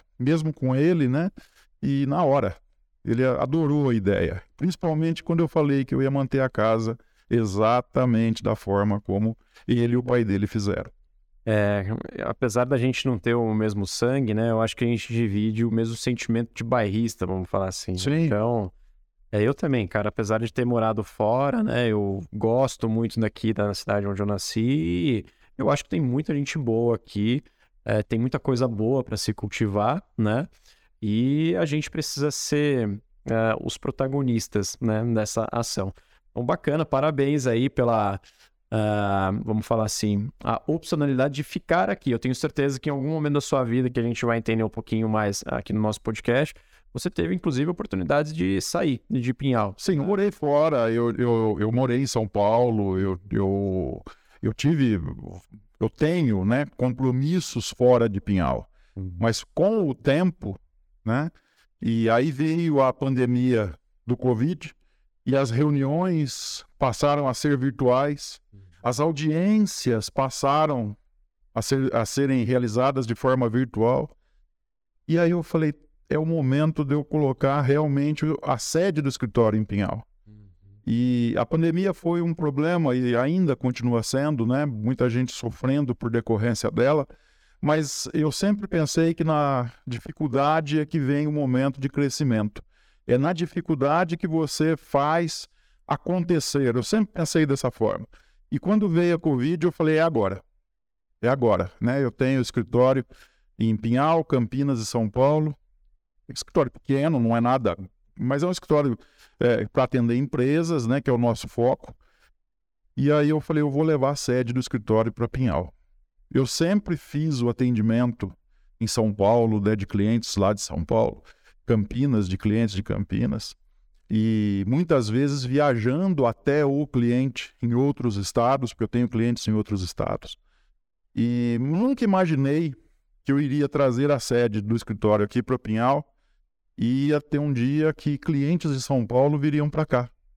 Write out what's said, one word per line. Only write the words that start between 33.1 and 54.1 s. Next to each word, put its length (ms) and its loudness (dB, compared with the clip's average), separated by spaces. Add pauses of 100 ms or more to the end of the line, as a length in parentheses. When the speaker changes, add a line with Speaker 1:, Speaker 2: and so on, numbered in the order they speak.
Speaker 2:
é, 360 0
os 160 -8
protagonistas, 1040 -2
né, 240 0
dessa 460 -2
ação. 420 -4 (400)
Então, 120 -6
bacana, 400 0
parabéns 600 0
aí 220 2
pela, 500 0 (520)
ah, 600 0 (140)
vamos 220 -2
falar 180 0
assim, 460 -2 (120)
a 240 -2
opcionalidade 680 0
de 80 -4
ficar 480 -2
aqui. 200 -4
Eu 80 0
tenho 160 -2
certeza 460 -2
que 80 -6
em 40 -2
algum 180 -4
momento 240 0
da 80 2
sua 200 0
vida, 280 0
que 100 -4
a 20 2
gente 220 -2
vai 140 0
entender 260 0
um 60 -2
pouquinho 400 -2
mais 360 0
aqui 280 -4
no 60 0
nosso 200 -2
podcast, 540 -2 (360)
você 200 -6
teve, 240 -2
inclusive, 360 -2
oportunidades 600 -2
de 300 0
sair 480 -2
de 240 -2
Pinhal. 420 -2
Speaker 1:
Sim, 200 -2
eu 80 0
Speaker 2:
É. 20 -4
Speaker 1:
morei 240 0
fora, 600 2
eu, 260 2
eu, 440 2
eu 100 0
morei 300 2
em 60 0
São 200 -2
Paulo, 720 2
eu, 220 -2 (100)
eu, 720 0 (400)